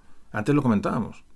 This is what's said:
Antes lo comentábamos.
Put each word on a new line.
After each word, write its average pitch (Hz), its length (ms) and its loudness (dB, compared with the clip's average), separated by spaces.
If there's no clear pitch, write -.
Antes 127 240 0
lo 143 80 4
comentábamos. 117 640 0